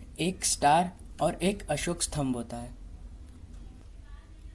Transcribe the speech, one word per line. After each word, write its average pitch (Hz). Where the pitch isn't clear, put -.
एक 180
स्टार 170
और 156
एक 196
अशोक 170
स्तंभ 135
होता 120
है। 120